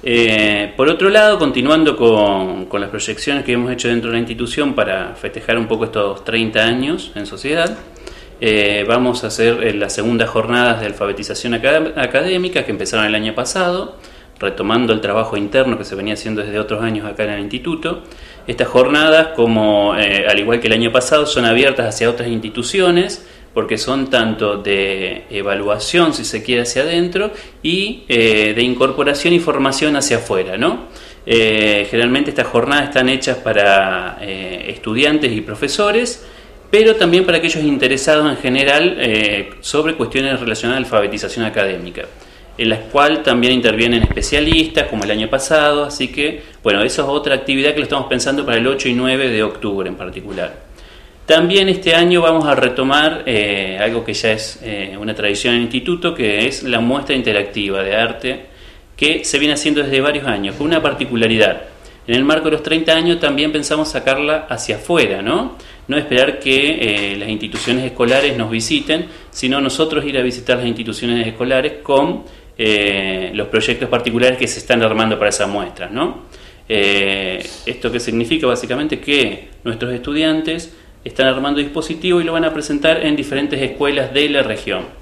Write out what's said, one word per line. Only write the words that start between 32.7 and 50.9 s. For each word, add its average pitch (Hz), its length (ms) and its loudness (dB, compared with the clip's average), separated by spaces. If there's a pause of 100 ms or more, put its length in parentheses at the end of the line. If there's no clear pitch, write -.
están 127 180 2
hechas 131 300 -2
para, 98 840 2
eh, 95 480 -10
estudiantes 135 640 0
y 107 80 -2
profesores, 208 840 -2 (440)
pero 220 260 8
también 180 280 4
para 175 140 4
aquellos 160 260 -2
interesados 143 640 2
en 131 80 0
general, 139 600 2
eh, 107 500 0 (120)
sobre 151 340 0
cuestiones 135 440 -2
relacionadas 120 380 -2
a 135 40 -2
la 120 60 -4
alfabetización 104 600 -2
académica, 92 560 -4 (560)
en 117 100 0
las 110 120 0
cuales 147 420 2
también 123 320 2
intervienen 117 480 2
especialistas, 151 840 0
como 104 160 -4
el 104 60 -4
año 110 200 -2
pasado, 147 540 2
así 135 240 -6
que, 151 340 -4 (200)
bueno, 101 200 4
esa 131 200 0
es 135 60 0
otra 143 280 0
actividad 139 360 0
que 147 60 -2
lo 143 60 -2
estamos 135 220 -4
pensando 139 380 -2
para 120 140 2
el 117 80 2
ocho 131 240 0
y - 20 0
nueve 131 380 0
de 110 120 0
octubre 98 460 -4
en 90 60 -8
particular. 92 720 -10 (580)